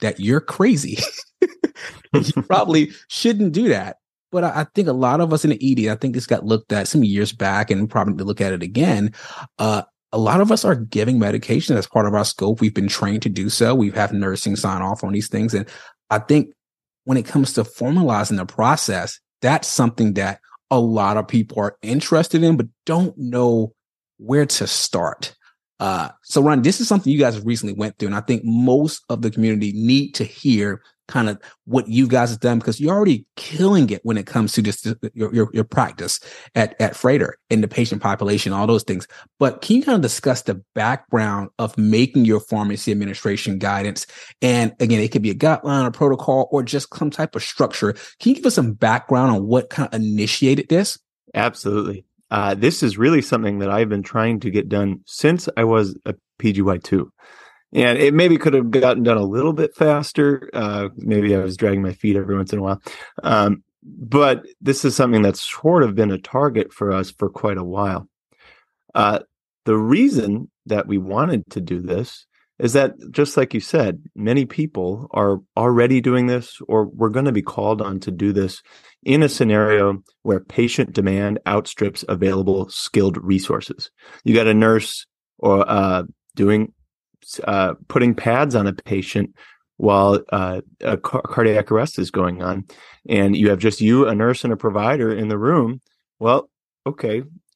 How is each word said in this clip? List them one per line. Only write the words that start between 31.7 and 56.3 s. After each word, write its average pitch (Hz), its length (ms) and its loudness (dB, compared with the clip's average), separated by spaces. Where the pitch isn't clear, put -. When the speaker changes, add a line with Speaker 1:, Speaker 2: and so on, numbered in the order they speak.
Speaker 1:
you 120 220 2
guys 120 220 2
have 110 100 -8
done, 120 180 2
because 113 220 -4
you're 151 120 0
already 190 320 2
killing 170 540 2
it 98 120 -6
when 110 160 -2
it 98 80 -10
comes 110 260 -2
to - 80 0
just 104 260 -2
your, 110 180 -4
your, 113 200 2
your 110 100 0
practice - 560 -4
at, 110 240 0
at 110 140 0
Froedtert - 400 0
in 110 120 2
the 107 80 0
patient 113 340 -2
population, 101 500 -2
all 101 140 -2
those 113 160 2
things. 92 240 -6
But 131 220 0
can 226 160 2
you 269 80 4
kind 269 100 0
of 180 80 2
discuss 127 400 -2
the 95 180 -6
background 107 760 -2
of 107 180 -6
making 117 460 4
your 107 160 4
pharmacy 104 500 -4
administration 101 720 -4
guidance? 98 440 -4
And 120 380 2
again, 113 200 2
it 110 120 -2
could 113 100 0
be 107 80 0
a 95 60 -2
guideline, 143 500 0
a 117 60 -4
protocol, 135 580 0
or 135 140 -2
just 135 280 -6
some 151 180 -4
type - 260 -6
of 110 80 -8
structure. - 480 -2
Can 233 120 2
you 269 40 4
give - 120 -2
us 233 100 2
some 117 160 2
background 120 580 2
on 101 160 0
what 120 240 0
kind 143 220 -4
of 113 80 -2
initiated 110 680 0
this? 185 300 0
Speaker 2:
Absolutely. 104 720 -4
Uh, 101 240 0
this 135 260 0
is 104 160 0
really 139 240 4
something 104 380 -2
that 98 100 -2
I've 107 180 0
been 101 140 -4
trying 113 380 -2
to 107 100 -6
get 98 180 -2
done 101 380 -2
since - 500 0
I 117 60 2
was 110 420 2
a 101 120 -8